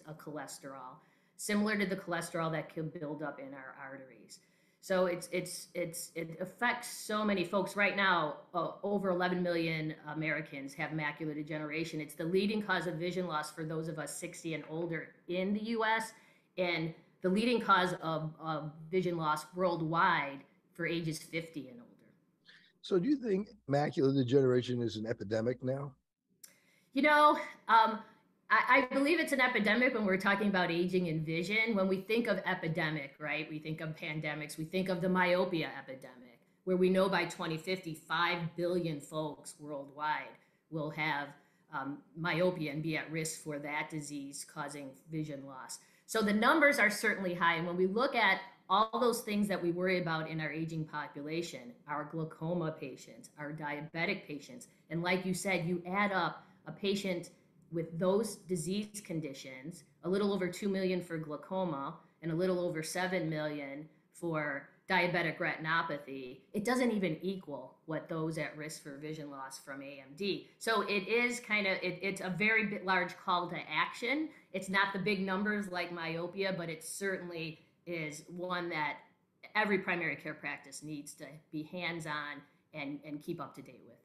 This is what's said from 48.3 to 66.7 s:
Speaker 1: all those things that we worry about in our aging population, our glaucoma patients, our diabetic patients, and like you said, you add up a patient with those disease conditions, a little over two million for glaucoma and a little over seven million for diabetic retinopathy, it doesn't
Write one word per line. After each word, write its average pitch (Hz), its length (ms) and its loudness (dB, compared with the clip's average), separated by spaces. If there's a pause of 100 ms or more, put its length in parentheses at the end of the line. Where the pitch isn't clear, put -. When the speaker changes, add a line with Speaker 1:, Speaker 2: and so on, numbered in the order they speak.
Speaker 1:
all 214 220 6 (100)
those 233 200 4
things 208 280 2
that 180 140 0
we 175 80 2
worry 180 300 2
about 160 280 0
in 160 120 -4
our 151 120 -2
aging 160 320 -4
population, 143 880 -6 (160)
our 147 160 -2
glaucoma 160 680 -2
patients, - 640 -12
our 147 140 -8
diabetic 156 720 -4
patients, 131 420 -12 (220)
and 165 120 0
like 185 220 2
you 185 100 0
said, 180 300 0
you 175 220 0
add 202 260 2
up 170 320 0 (220)
a 165 60 -10
patient 190 580 -2 (420)
with 165 260 -4
those 196 380 2
disease 185 680 -4
conditions, 139 800 -8 (200)
a 170 40 -4
little 202 240 2
over 180 160 0
two 202 200 -4
million 185 320 2
for 165 160 -6
glaucoma 156 800 -4 (280)
and 165 100 -2
a - 20 0
little 180 240 2
over 175 240 -2
seven 180 460 0
million 151 600 -4 (240)
for 151 560 -4 (200)
diabetic 175 500 2
retinopathy, 151 1000 -2 (140)
it 202 120 -2
doesn't 247 280 4